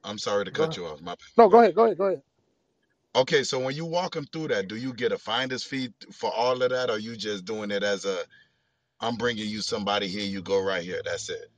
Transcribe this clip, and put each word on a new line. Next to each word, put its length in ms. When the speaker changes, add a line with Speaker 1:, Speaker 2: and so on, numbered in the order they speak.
Speaker 1:
I'm 160
sorry 260
to 100
Speaker 2:
Go 80
Speaker 1:
cut 60
Speaker 2:
ahead. 80
Speaker 1:
you 100
off. 140
My 120
bad. 60
Speaker 2:
No, 120
Speaker 1:
Go 0
Speaker 2:
go 100
Speaker 1:
ahead. 20
Speaker 2:
ahead, 140
go 100
ahead, 120
go 80
ahead. 180
Speaker 1:
Okay, 280
so 160
when 160
you 100
walk 300
him 160
through 180
that, 200
do 80
you 160
get 180
a 80
finder's 440
fee 300
for 220
all 300
of 80
that, 180
or 100
you 180
just 280
doing 260
it 120
as 220
a, 140
"I'm 160
bringing 320
you 120
somebody, 460
here 180
you 160
go 220
right 200
here, 220
that's 240
it"? 280